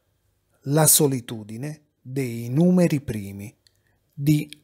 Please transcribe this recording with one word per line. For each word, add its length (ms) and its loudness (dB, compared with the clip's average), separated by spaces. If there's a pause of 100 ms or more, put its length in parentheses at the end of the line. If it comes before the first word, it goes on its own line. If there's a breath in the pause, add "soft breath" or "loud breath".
(640)
La 260 2
solitudine 920 -2 (200)
dei 460 -6
numeri 520 4
primi, 560 -10 (560)
die 380 2 (140)